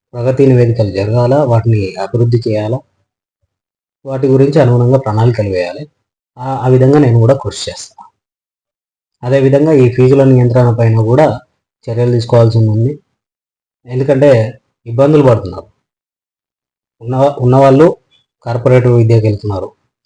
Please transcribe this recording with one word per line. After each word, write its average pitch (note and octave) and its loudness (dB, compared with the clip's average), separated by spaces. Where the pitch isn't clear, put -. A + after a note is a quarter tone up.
ప్రగతి B2+ -2
నివేదికలు A2+ 0
జరగాల, A2+ -2
వాటిని A2+ -2
అభివృద్ధి A#2 -4
చేయాలా, A2 -4
వాటి C3+ -4
గురించి C#3 2
అనుగుణంగా A#2+ 2
ప్రణాళికలు A2 -2
వేయాలి. F#2 -6
ఆ, B2+ -12
ఆ C3 -4
విధంగా C3 2
నేను A#2+ 2
కూడా A#2 2
కృషి - -12
చేస్తా. - -20
అదేవిధంగా C3+ 0
ఈ B2+ 2
ఫీజుల C3 2
నియంత్రణ B2 2
పైన A2+ 0
కూడా B2 0
చర్యలు A#2+ -2
తీసుకోవాల్సి A#2 0
ఉంది. A2+ -2
ఎందుకంటే C3 0
ఇబ్బందులు C#3 2
పడుతున్నారు. G2+ -2
ఉన్న, C3 -2
ఉన్నవాళ్ళు C3+ 4
కార్పొరేట్ B2 0
విద్యకు A#2 2
వెళ్తున్నారు, G2+ -6